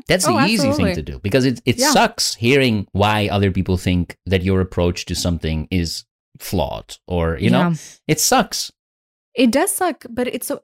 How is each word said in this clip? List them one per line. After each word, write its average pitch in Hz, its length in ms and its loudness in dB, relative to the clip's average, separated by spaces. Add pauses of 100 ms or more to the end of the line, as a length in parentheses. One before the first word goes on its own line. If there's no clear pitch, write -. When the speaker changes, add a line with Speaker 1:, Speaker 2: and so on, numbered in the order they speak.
Speaker 1:
That's 294 200 2
Speaker 2:
Oh, 349 100 2
Speaker 1:
the - 60 4
easy 220 240 2
Speaker 2:
absolutely. - 160 0 (100)
Speaker 1:
thing 76 120 -6
to 76 60 -10
do, 67 80 -12
because 127 260 2
it, 123 180 -2
it 120 140 0
Speaker 2:
Yeah. 277 140 4
Speaker 1:
sucks - 420 2
hearing 120 580 2
why 104 360 2
other 101 220 2
people 90 280 0
think 90 480 0
that 92 160 0
your 95 180 2
approach 87 460 -2
to 90 80 -4
something 80 560 -2
is 85 340 -2 (340)
flawed - 680 -6
or, 82 320 -2
you - 100 0
know, 143 220 2
Speaker 2:
Yeah. 160 40 0 (320)
Speaker 1:
it 156 140 0
sucks. - 500 0 (640)
Speaker 2:
It 247 160 4
does 285 240 0
suck, 349 360 -4
but 247 180 -4
it's - 180 -8
so, 277 180 -8